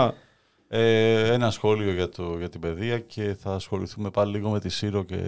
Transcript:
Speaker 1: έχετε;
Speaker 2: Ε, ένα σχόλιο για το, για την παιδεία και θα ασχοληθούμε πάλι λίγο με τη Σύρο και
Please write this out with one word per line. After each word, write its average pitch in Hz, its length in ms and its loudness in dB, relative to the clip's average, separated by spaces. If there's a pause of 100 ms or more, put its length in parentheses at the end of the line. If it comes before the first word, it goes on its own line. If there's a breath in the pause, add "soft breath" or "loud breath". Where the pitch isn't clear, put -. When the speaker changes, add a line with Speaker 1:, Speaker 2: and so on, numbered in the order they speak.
Speaker 1:
έχετε; 117 120 0 (560)
Speaker 2:
Ε, 113 640 4
ένα 120 180 2
σχόλιο 107 420 2
για 90 160 0
το, 87 280 -6
για 85 120 -6
την 82 100 -14
παιδεία 95 400 -4
και 104 420 -6
θα 98 120 -6
ασχοληθούμε 95 560 -6
πάλι 101 260 0
λίγο 104 140 -4
με 104 100 0
τη 92 100 -6
Σύρο 101 340 -2
και 92 120 -8 (120)